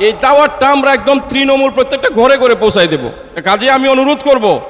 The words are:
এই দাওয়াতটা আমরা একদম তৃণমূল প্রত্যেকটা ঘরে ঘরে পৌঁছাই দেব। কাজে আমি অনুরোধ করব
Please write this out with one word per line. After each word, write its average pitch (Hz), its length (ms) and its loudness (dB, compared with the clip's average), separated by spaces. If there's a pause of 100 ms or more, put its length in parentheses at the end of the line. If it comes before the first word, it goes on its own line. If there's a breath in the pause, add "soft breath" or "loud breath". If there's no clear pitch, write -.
এই 214 200 0
দাওয়াতটা 285 480 2
আমরা 277 240 0
একদম 269 240 0 (120)
তৃণমূল 269 420 0
প্রত্যেকটা 262 380 -2
ঘরে 262 280 2
ঘরে 240 180 2
পৌঁছাই 190 340 0
দেব। 147 160 -4 (400)
কাজে 202 260 0
আমি 269 180 2
অনুরোধ 269 360 0
করব 214 460 2